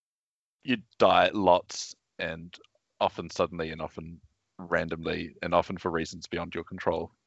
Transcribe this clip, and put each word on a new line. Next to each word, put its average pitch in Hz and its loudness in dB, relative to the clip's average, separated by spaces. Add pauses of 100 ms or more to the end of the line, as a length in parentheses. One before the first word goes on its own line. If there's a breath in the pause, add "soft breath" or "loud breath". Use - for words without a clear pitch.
(640)
you 123 0 (200)
die 90 8
lots 90 2 (220)
and 82 -8 (440)
often 90 -2
suddenly 85 -2
and 80 -10
often 82 -10 (380)
randomly 82 -4
and 85 -4
often 87 2
for 90 -2
reasons 82 -6
beyond 85 -8
your 85 -6
control, 85 -4 (160)